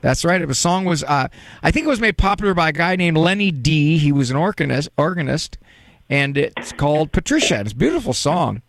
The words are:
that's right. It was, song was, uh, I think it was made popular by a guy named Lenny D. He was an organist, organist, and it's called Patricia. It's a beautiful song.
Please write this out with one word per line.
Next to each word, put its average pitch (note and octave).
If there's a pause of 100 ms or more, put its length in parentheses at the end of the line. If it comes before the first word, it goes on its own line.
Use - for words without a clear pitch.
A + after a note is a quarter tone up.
that's -
right. F3+
It D#3+
was, C3
song F3+
was, E3+
uh, C#3 (340)
I D#3+
think D4
it -
was C4
made A3
popular G3
by E3+
a -
guy E3+
named F3
Lenny F#3+
D. D3+
He D3
was C#3
an C3
organist, D3
organist, D#3 (500)
and C#3
it's -
called D3+
Patricia. F#3+
It's G#2
a G#2+
beautiful B3
song. C3+